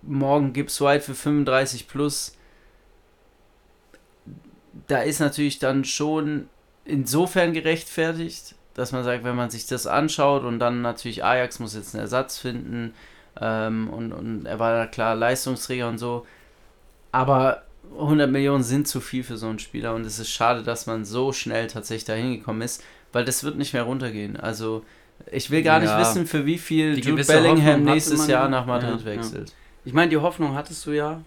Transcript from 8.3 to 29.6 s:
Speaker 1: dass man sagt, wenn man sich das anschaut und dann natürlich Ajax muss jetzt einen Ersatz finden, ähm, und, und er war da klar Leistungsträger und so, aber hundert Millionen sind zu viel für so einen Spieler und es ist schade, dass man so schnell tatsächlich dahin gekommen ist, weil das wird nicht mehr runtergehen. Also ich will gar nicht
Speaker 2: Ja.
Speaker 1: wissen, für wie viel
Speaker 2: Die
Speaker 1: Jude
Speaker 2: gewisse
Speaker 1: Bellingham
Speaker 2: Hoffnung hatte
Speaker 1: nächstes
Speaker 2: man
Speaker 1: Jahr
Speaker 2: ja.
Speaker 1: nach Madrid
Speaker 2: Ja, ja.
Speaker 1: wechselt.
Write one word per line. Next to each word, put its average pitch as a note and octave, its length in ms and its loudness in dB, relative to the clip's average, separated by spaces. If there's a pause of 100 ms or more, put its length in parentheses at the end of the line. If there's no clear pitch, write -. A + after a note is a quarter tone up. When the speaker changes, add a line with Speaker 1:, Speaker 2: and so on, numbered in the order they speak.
Speaker 1:
dass B2 180 -4
man B2+ 120 -4
sagt, B2 200 -2
wenn B2 120 -2
man A#2+ 140 -2
sich A2+ 160 -10
das B2 200 -4
anschaut C#3 580 2
und A#2 140 -2
dann A#2+ 240 0
natürlich A#2 420 -6
Ajax B2 340 2
muss G#2+ 160 -8
jetzt G#2 200 -12
einen A2 80 -6
Ersatz B2 360 -4
finden, A#2+ 560 -8 (460)
ähm, A2 500 -2
und, A#2 220 -8
und G#2+ 340 -8
er G#2+ 120 -6
war A2+ 180 2
da A2+ 100 0
klar A2+ 280 -2
Leistungsträger B2 720 -2
und A2+ 100 -6
so, A#2+ 280 -6 (880)
aber C3 500 4 (340)
hundert D3 340 4
Millionen C#3 320 4
sind C3+ 260 2
zu C3 120 -4
viel B2+ 240 -6
für A#2 120 -10
so A2 120 -6
einen A2 100 -6
Spieler A2+ 360 -6
und A2+ 120 -4
es G#2+ 120 -8
ist A2 120 -8
schade, A#2 320 2
dass A#2 240 -4
man A2+ 180 -4
so B2+ 280 -2
schnell A2+ 340 -2
tatsächlich A2 380 -8
dahin A#2 280 -2
gekommen A2 300 -6
ist, - 200 -6 (300)
weil A#2+ 120 2
das B2+ 200 -2
wird D3 120 -4
nicht - 160 -4
mehr B2 100 0
runtergehen. A2 540 -4
Also A2 480 -4 (460)
ich - 200 -6
will D#3 120 2
gar D#3+ 180 6
nicht - 100 4
Speaker 2:
Ja. G#2+ 100 4
Speaker 1:
wissen, A2+ 260 4
für D3 200 0
wie E3+ 120 2
viel D#3 360 2
Speaker 2:
Die C#3 60 0
Speaker 1:
Jude C#3 120 0
Speaker 2:
gewisse C#3+ 200 4
Speaker 1:
Bellingham E3 260 8
Speaker 2:
Hoffnung D3+ 140 8 (140)
hatte D3 80 6
Speaker 1:
nächstes D3+ 260 2
Speaker 2:
man D3+ 100 2
Speaker 1:
Jahr C3 140 6
Speaker 2:
ja. C3+ 40 2
Speaker 1:
nach B2+ 180 0
Madrid A#2+ 380 -2
Speaker 2:
Ja, A2 80 -6
ja. G#2 60 -6
Speaker 1:
wechselt. A2 360 -10 (300)